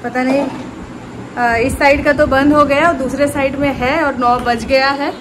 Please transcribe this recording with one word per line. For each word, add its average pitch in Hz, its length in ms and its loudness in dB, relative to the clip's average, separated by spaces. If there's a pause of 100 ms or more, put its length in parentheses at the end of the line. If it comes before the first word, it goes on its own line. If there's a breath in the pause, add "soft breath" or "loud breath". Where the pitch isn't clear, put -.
पता 247 200 -4
नहीं, 269 240 0 (880)
अ, 240 200 2
इस 254 220 -2
side 285 260 4
का 294 80 2
तो 294 140 2
बंद 277 260 4
हो 294 120 6
गया 285 220 2
और 339 60 2
दूसरे 262 340 -2
side 277 280 -2
में 277 180 0
है 254 300 -2
और 277 120 -2
नौ 247 240 2
बज 233 260 -2
गया 269 240 2
है। 285 320 -2